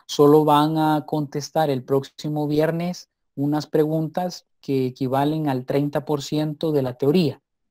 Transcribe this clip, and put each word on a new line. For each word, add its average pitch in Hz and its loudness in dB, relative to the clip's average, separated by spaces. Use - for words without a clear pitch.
solo 147 6
van 151 2
a 156 0
contestar 151 -4
el 131 -4
próximo 147 -4
viernes 165 -2
unas 147 -2
preguntas 160 -2
que 131 -2
equivalen 139 -2
al 127 -2
treinta 143 -2
por 147 -4
ciento 156 -4
de 143 2
la 127 -4
teoría. 151 2